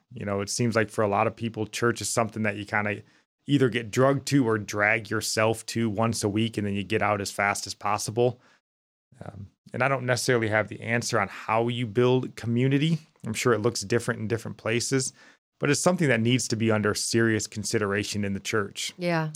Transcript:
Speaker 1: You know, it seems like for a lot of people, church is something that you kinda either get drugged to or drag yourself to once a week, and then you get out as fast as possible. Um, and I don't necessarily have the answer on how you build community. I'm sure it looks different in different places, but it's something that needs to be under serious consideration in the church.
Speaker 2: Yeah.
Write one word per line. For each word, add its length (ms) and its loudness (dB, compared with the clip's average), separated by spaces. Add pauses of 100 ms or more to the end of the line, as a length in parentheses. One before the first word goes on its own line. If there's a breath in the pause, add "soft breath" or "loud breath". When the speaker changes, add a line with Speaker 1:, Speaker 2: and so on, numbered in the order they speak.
(140)
Speaker 1:
You 120 -8
know, 160 -2
it 80 -6
seems 260 0
like 140 2
for 140 -2
a 40 2
lot 200 2
of 80 -6
people, 300 -6
church 360 -2
is 80 -4
something 340 -2
that 140 -2
you 80 -8
kinda 360 -2 (460 soft breath)
either 220 4
get 220 -4
drugged 360 2
to 200 4
or 100 2
drag 520 0
yourself 580 0
to 220 -2
once 340 0
a 60 2
week, 280 0
and 100 -2
then 60 -2
you 100 -2
get 180 -2
out 200 2
as 100 -6
fast 360 0
as 60 -8
possible. 680 0 (840 soft breath)
Um, 240 -14 (260)
and 100 -2
I 40 4
don't 180 -2
necessarily 440 2
have 180 2
the 140 -12
answer 380 0
on 80 0
how 400 -2
you 200 -4
build 480 2
community. 640 2 (260)
I'm 80 -4
sure 200 2
it 80 0
looks 200 0
different 380 -2
in 80 -6
different 300 -6
places, 560 -2 (460 soft breath)
but 100 0
it's 100 2
something 300 2
that 120 4
needs 280 2
to 60 0
be 160 2
under 220 2
serious 540 2
consideration 760 -2
in 100 -2
the 60 -4
church. 580 -4
Speaker 2:
Yeah. 380 -2